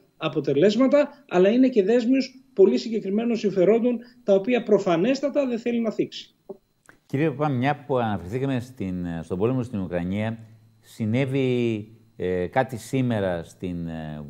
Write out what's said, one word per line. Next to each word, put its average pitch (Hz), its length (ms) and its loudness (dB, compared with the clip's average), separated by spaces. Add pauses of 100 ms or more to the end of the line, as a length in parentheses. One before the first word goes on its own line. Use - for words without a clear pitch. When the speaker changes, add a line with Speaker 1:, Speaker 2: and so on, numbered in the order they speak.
(180)
Speaker 1:
αποτελέσματα, 185 1120 2
αλλά 185 200 4
είναι 254 200 4
και 220 140 2
δέσμιος 247 600 0 (100)
πολύ 214 240 6
συγκεκριμένων 220 600 -2
συμφερόντων, 214 600 2 (240)
τα 202 100 2
οποία 214 300 2
προφανέστατα 226 840 2
δεν 240 120 -4
θέλει 240 200 -2
να 226 120 -2
θίξει. - 440 -6 (720)
Speaker 2:
Κύριε 151 240 -2
Παπά, 147 200 -2
μια 139 380 -2
που 131 100 0
αναφερθήκαμε 117 600 -2
στην, 92 460 -8 (160)
στον 90 160 -8
πόλεμο 120 260 0
στην 113 160 -8
Ουκρανία, 95 600 -4 (420)
συνέβη, 123 1080 -2 (280)
ε, 90 320 -2
κάτι 131 300 -2
σήμερα 104 640 -2
στην, 87 440 -8
ε, 78 420 -10